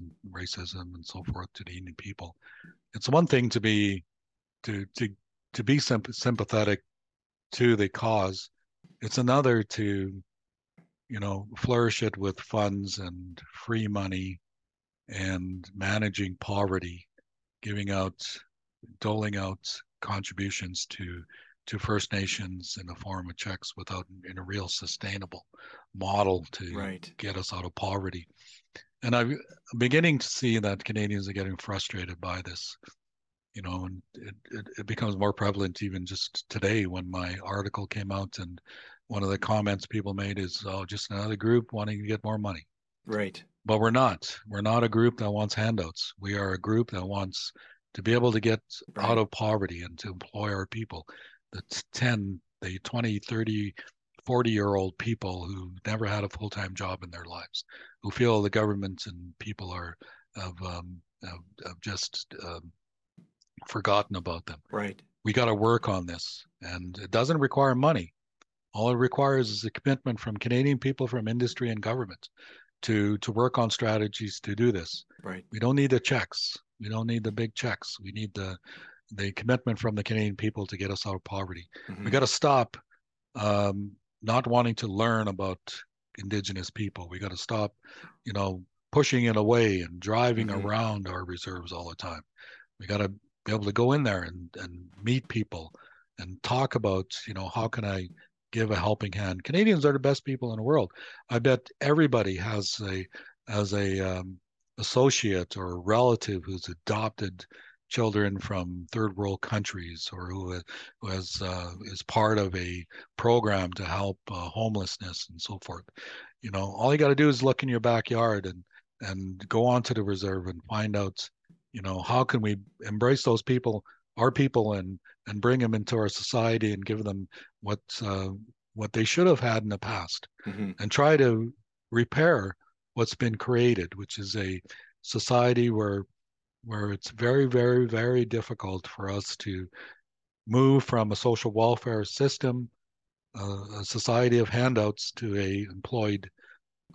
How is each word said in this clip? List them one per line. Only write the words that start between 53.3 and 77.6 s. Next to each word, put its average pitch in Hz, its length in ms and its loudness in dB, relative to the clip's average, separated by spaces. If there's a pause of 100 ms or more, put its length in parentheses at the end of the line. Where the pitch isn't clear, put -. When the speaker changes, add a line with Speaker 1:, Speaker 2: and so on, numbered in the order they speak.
Speaker 1:
forty-year-old 101 720 2
people 92 460 -4
who 92 280 -10 (120)
never 107 220 -2
had 101 160 -2
a 98 60 -4
full-time 101 460 -8
job 92 280 -6
in 87 80 -14
their 87 140 -14
lives, - 400 -12 (400)
who 101 80 -4
feel 117 280 4
the 101 80 2
government 101 580 0
and 87 340 -14
people 98 320 -8
are, 87 240 -10 (400)
have, 92 180 -8 (100)
um, 87 340 -8 (260)
have, 90 420 -16
have 85 140 -14
just, - 520 -8 (120)
um, 85 260 -12 (960)
forgotten 104 480 0
about 85 320 -6
them. 78 140 -14 (100)
Speaker 2:
Right. 104 320 -8 (220)
Speaker 1:
We 110 80 2
gotta 117 220 4
work 113 340 4
on 92 180 -2
this, - 380 -12 (180)
and 90 400 -10
it 95 80 -12
doesn't 131 280 2
require 139 360 4
money. 131 400 2 (580)
All 110 180 2
it 123 60 4
requires 127 540 4
is 104 140 -6
a 107 80 -2
commitment 127 480 0
from 107 160 -6
Canadian 127 420 2
people, 131 300 0
from 117 180 -2
industry 120 440 0
and 107 120 -4
government 110 460 -4 (540)
to, 104 360 4
to 110 140 -4
work 120 260 4
on 117 100 4
strategies 107 720 -2
to 101 140 -6
do 117 160 4
this. 87 340 -6 (200)
Speaker 2:
Right. 92 260 -10
Speaker 1:
We 107 80 -8
don't 120 160 4
need 139 160 4
the 127 80 6
checks. - 580 -2 (220)
We 104 100 -8
don't 113 200 -2
need 117 160 -2
the 110 80 -2
big 113 240 -4
checks. - 440 -6